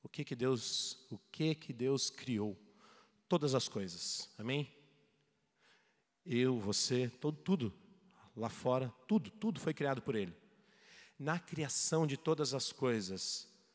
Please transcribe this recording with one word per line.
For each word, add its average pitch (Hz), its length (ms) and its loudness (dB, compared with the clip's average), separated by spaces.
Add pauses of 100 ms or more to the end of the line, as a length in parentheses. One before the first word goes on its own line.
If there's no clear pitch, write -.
O - 60 -14
que - 160 -6
que 135 100 -6
Deus, - 760 0
o 107 80 -8 (120)
que 156 240 0
que 151 180 -10
Deus 127 380 2
criou? 107 480 -2 (720)
Todas 147 260 4
as 127 140 2
coisas. 90 680 -4
Amém? 131 340 -2 (1600)
Eu, 127 320 4
você, 120 500 2
todo, 147 320 -4
tudo 143 320 0 (640)
lá 110 120 -2
fora, 127 440 0 (140)
tudo, 185 240 2
tudo 208 300 -4
foi 160 120 -2
criado 135 300 0
por 131 120 -2
Ele. 92 220 -2 (840)
Na 151 200 -2
criação 160 680 2
de 139 100 0
todas 147 380 2
as - 180 -2
coisas 104 760 -2 (260)